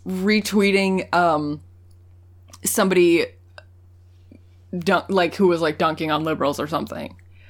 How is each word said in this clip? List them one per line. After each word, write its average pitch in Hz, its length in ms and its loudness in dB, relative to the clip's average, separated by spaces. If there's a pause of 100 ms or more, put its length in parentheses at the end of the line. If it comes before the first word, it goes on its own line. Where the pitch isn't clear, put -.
retweeting, 196 1040 0
um, 151 480 0 (1040)
somebody 180 640 2 (1500)
dun-, 175 300 0
like, 175 260 2
who 190 140 4
was, 165 120 2
like, 156 180 0
dunking 156 340 -2
on 151 100 0
liberals 143 380 -2
or 151 80 -6
something. - 480 -8 (340)